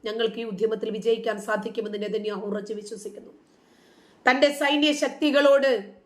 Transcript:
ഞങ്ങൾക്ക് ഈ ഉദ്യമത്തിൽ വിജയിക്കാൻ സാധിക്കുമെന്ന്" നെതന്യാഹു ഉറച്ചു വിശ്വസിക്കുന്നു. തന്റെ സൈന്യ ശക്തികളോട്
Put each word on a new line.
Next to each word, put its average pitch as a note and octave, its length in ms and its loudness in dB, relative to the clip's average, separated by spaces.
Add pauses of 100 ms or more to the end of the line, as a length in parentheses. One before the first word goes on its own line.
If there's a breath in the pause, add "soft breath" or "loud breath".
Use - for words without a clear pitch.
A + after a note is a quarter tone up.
ഞങ്ങൾക്ക് A3+ 340 -2
ഈ A#3 40 -6
ഉദ്യമത്തിൽ G#3+ 460 -2
വിജയിക്കാൻ A3 520 -2
സാധിക്കുമെന്ന്" G#3 600 -6
നെതന്യാഹു G#3 400 -6
ഉറച്ചു G3+ 320 -8
വിശ്വസിക്കുന്നു. G#3 580 -14 (960 soft breath)
തന്റെ C#4+ 220 4
സൈന്യ D4 400 2
ശക്തികളോട് C#4 1000 4 (120)